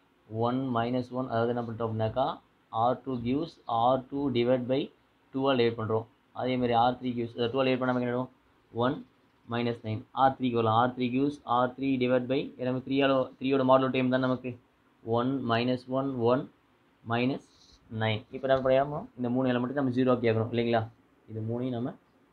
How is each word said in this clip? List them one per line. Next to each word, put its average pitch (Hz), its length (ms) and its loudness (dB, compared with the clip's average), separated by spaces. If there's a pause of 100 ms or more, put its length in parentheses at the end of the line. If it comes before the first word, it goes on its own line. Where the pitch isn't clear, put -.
(460)
ஒன் 127 120 0 (180)
மைனஸ் 123 420 -2
ஒன், 127 140 -4
அதாவது 117 220 2
என்ன 120 100 -2
பண்ணிட்டோம் 113 240 -4
அப்படின்னாக்கா, 110 380 0 (560)
R 123 220 2
two 135 100 -6 (120)
gives 143 260 -2 (300)
R 127 280 4
two 139 100 -6 (160)
divide 123 360 2
by 131 80 0 (520)
two 135 160 -2
ஆல் 131 120 4
டிவைட் 117 200 2
பண்றோம். 110 260 0 (340)
அதே 127 220 0
மாதிரி 120 200 2
ஆர் 123 180 2
three 127 180 -4
gives, 113 180 -6
அது 120 160 0
டூ 135 80 0
ஆல் 131 80 2
டிவைட் 127 140 0
பண்ணா 127 100 0
நமக்கு 123 160 0
என்ன 120 80 -2
ஆயிடும்? 127 140 -4 (540)
ஒன் 139 120 0 (580)
மைனஸ் 117 320 -2
நைன். 110 140 -4 (220)
ஆர் 135 160 4
த்ரீக்கு 123 220 0
வரலாம். 110 200 4
R 123 160 2
three 127 200 -2
gives 143 200 0 (200)
ஆர் 123 200 2
three 135 140 -2 (120)
divide 123 300 0
by 143 80 0 (200)
எல்லாமே 127 280 -4
three 135 180 0
ஆலோ-, 131 220 2 (100)
three 131 160 -2
யோட 131 160 2
மாடுலோ 131 260 6
டேர்ம் 127 200 2
தான் 131 120 0
நமக்கு 127 240 -4 (680)
ஒன் 127 140 0 (200)
மைனஸ் 123 320 0 (140)
ஒன், 139 120 -2 (220)
ஒன் 139 120 0 (680)
மைனஸ் 123 360 -2 (540)
நைன். 110 200 0 (120)
இப்போ 131 120 -10
என்ன 131 180 4
பண்ணியாமோ, 139 340 2 (200)
இந்த 123 160 -2
மூணு 131 180 2
எலிமெண்ட்டுக்கு 123 300 0
நம்ம 127 160 0
ஜீரோ 127 160 4
ஆக்கி 113 180 2
ஆகணும் 110 220 0
இல்லைங்களா? 117 280 0 (480)
இது 110 100 -8 (100)
மூணையும் 123 280 -4
நம்ம 135 140 -6 (400)